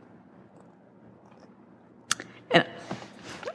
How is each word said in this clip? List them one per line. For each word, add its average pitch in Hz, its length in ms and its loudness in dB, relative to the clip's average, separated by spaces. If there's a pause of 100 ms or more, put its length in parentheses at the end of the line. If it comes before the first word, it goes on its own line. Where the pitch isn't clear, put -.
(2500)
And - 140 12 (880)